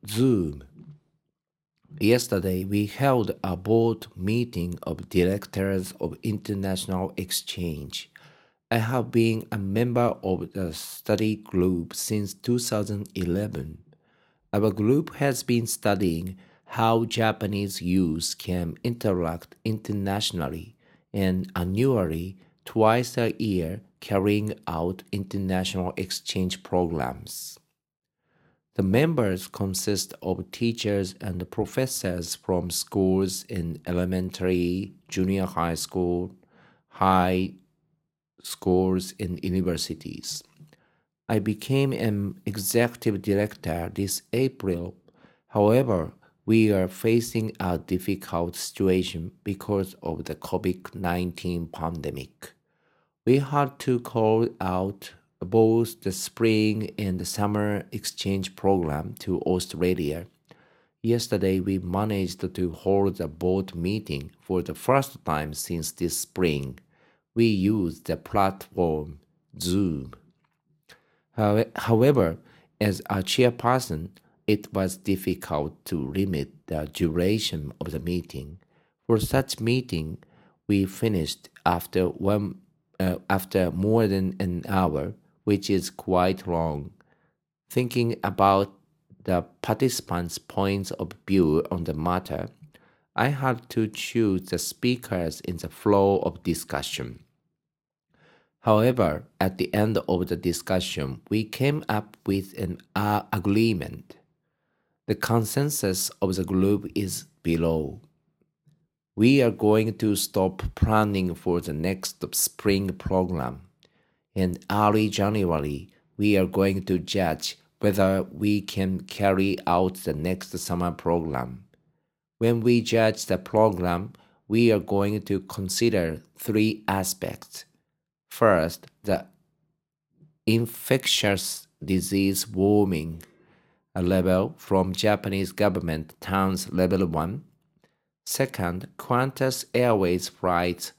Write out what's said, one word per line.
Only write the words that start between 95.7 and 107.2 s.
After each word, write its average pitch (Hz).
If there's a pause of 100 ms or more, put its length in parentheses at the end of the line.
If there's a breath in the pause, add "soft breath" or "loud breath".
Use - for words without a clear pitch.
of -
discussion. 69 (1400 soft breath)
However, 110 (160)
at 95
the -
end 107
of 90
the 87
discussion, 85
we 107
came -
up 107
with 98
an, 90 (160)
uh, 104 (100)
agreement. 101 (880)
The 104
consensus 113 (120)
of 95
the 92
group 95
is - (160)